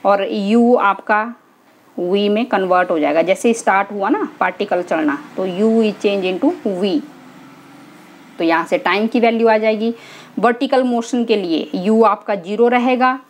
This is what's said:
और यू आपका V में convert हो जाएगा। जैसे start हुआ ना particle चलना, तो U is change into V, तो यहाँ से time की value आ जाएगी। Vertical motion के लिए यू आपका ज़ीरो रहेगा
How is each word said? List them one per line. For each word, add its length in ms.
और 260
यू 440
आपका 480
V 320
में 180
convert 440
हो 80
जाएगा। 240
जैसे 320
start 380
हुआ 160
ना 200
particle 420
चलना, 360
तो 100
U 380
is 180
change 320
into 180
V, 180
तो 60
यहाँ 220
से 120
time 280
की 140
value 280
आ 100
जाएगी। 340
Vertical 440
motion 420
के 120
लिए 380
यू 280
आपका 320
ज़ीरो 340
रहेगा 500